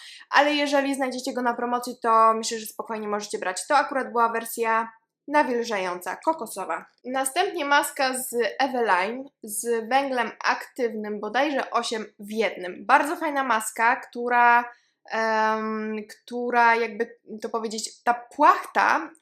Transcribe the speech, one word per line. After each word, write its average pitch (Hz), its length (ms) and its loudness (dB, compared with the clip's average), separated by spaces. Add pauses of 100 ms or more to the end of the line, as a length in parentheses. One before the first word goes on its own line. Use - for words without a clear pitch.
(300)
ale 294 240 4
jeżeli 277 400 2
znajdziecie 254 380 -4
go 247 100 -4
na 240 120 0
promocji, 240 480 -4
to 226 320 6
myślę, 220 240 -4
że 220 80 -10
spokojnie 220 420 -10
możecie 208 300 -4
brać. 185 280 -6
To 294 100 4
akurat 277 360 0
była 233 160 4
wersja 226 600 -2 (400)
nawilżająca, 220 880 -2
kokosowa. 190 680 -4 (180)
Następnie 285 600 -2
maska 285 540 2
z - 180 -6 (220)
Eveline 233 640 0 (180)
z 226 460 -4
węglem 254 420 0 (140)
aktywnym, 214 760 -4
bodajże 247 500 -2
osiem 226 360 -2 (120)
w 208 140 -14
jednym. 190 540 -4
Bardzo 294 300 4
fajna 285 280 -2
maska, 233 520 2
która, 240 680 4 (460)
em, 220 840 0 (140)
która 240 680 2
jakby 226 420 -4 (240)
to 220 60 -8
powiedzieć, 220 540 -8
ta 240 120 2
płachta, 285 960 2 (120)